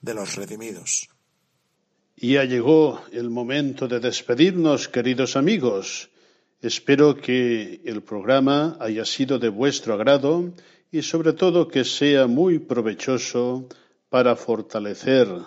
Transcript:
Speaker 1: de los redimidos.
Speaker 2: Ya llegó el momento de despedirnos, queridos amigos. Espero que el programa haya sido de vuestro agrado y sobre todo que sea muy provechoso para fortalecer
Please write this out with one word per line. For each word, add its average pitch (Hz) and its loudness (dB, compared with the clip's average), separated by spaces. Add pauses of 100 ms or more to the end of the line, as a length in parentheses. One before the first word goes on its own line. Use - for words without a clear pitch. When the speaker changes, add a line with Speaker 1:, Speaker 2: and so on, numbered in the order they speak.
Speaker 1:
de 120 -8
los 98 -8
redimidos. 101 -10 (1080)
Speaker 2:
Ya 135 2
llegó 131 4 (120)
el 120 -6
momento 127 -4
de 120 -2
despedirnos, 143 0
queridos 127 -2
amigos. 135 -2 (500)
Espero 139 2
que 120 -2
el 107 -8
programa 135 0
haya 110 -6
sido 131 -2
de 117 0
vuestro 113 -2
agrado 143 2 (400)
y 156 -4
sobre 160 0
todo 175 2
que 135 0
sea 139 4
muy 160 2
provechoso 123 -4 (420)
para 123 4
fortalecer 110 0 (200)